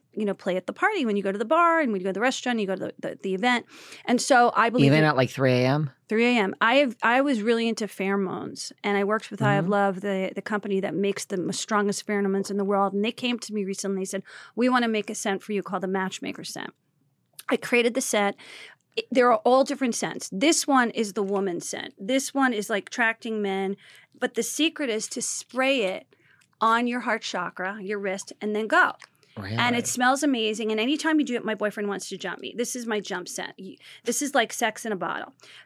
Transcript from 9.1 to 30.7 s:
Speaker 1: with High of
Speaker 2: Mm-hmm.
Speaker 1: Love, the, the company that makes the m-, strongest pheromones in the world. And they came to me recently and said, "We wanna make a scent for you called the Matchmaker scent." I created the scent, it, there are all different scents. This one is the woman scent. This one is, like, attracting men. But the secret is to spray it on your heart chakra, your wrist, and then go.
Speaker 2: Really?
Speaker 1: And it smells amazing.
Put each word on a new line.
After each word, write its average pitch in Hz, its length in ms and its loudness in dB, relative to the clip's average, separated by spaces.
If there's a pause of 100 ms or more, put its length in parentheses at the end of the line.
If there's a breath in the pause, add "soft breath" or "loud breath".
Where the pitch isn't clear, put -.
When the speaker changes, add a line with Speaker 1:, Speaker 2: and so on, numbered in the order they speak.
Speaker 1:
with 202 100 -6
High 202 160 4
of 190 80 2
Speaker 2:
Mm-hmm. 190 80 0
Speaker 1:
Love, 196 280 2
the, 190 340 -4
the 196 80 -8
company 202 380 -2
that 170 140 -4
makes 196 320 -2
the 196 100 -6
m-, 180 160 -2
strongest 208 540 -2
pheromones 196 440 0
in 196 60 -4
the 202 80 0
world. 196 300 0
And 202 100 0
they 233 80 -2
came 240 280 -4
to - 120 -12
me 208 140 -2
recently 196 360 -4
and 185 60 -6
said, 196 140 -6 (340 loud breath)
"We 247 140 4
wanna 240 180 2
make 214 220 -2
a 214 40 -8
scent 196 280 -2
for - 100 -8
you 196 100 -2
called 185 200 -6
the 190 60 -2
Matchmaker 190 560 -4
scent." - 260 -10 (800)
I 269 80 2
created 233 340 2
the 262 80 -2
scent, 202 360 0 (600 loud breath)
it, 226 140 -6
there 247 220 6
are 220 120 4
all 262 200 6
different 262 300 -2
scents. - 380 -6
This 285 340 4
one 254 240 4
is 208 240 -2
the 214 80 -2
woman 190 380 0
scent. - 380 -10
This 262 360 -2
one 269 180 4
is, 208 180 -4
like, 202 180 -2
attracting 226 540 -2
men. 196 340 -2 (420 loud breath)
But - 160 -2
the 233 80 -2
secret 302 480 -2
is 214 180 -4
to - 140 -8
spray 262 600 -2
it - 220 -4 (540 soft breath)
on 226 260 4
your 240 140 -2
heart 220 220 -2
chakra, 185 600 -6
your 208 160 -6
wrist, 196 420 -6
and 208 140 -2
then 220 140 -2
go. 359 240 4 (440 soft breath)
Speaker 2:
Really? 98 200 -6
Speaker 1:
And 240 180 2
it 240 140 -2
smells 262 340 2
amazing. 220 480 0